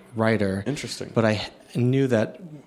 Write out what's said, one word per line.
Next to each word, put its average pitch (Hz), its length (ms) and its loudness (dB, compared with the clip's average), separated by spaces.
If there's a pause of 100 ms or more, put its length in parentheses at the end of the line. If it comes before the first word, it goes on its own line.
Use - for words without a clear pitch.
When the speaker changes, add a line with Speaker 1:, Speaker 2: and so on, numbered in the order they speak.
(160)
Speaker 1:
writer. 104 520 2
Speaker 2:
Interesting. - 460 -8
Speaker 1:
But 117 120 4
I 107 60 4
h-, - 440 -6
knew 131 320 2
that 113 320 0 (280)